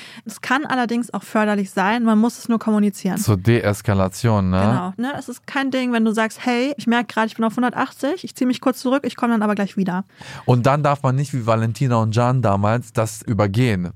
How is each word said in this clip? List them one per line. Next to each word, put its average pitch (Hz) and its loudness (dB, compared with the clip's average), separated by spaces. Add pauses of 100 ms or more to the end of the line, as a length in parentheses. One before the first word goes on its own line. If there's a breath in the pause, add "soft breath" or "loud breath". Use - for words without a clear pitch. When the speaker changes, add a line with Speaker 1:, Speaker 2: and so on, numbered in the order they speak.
(240 loud breath)
Speaker 1:
Es - -14
kann 277 -2
allerdings 240 -2
auch 202 -6
förderlich 208 0
sein, 214 0
man 220 4
muss 233 2
es - -18
nur 226 2
kommunizieren. 208 0
Speaker 2:
Zur 120 2
Deeskalation, 101 2
ne? 92 2
Speaker 1:
Genau, 104 2
ne, 262 -4
es - -12
ist - -14
kein 269 -2
Ding, 254 -2
wenn 226 2
du 220 2
sagst, 220 -4
„Hey, 254 0
ich - -8
merk 233 0
grad, 220 -2
ich 214 -8
bin 226 -2
auf 220 -2
hundertachtzig, 262 -2
ich - -12
zieh 254 0
mich 247 -2
kurz 254 0
zurück, 262 0
ich 247 -6
komm 240 0
dann 220 2
aber 208 0
gleich 196 -4
wieder.“ 190 -2 (400 loud breath)
Speaker 2:
Und 123 4
dann 143 4
darf 143 0
man 131 0
nicht 139 -4
wie 120 -4
Valentina 113 2
und 110 2
Jan 123 2
damals 107 0
das - -2
übergehen. 101 0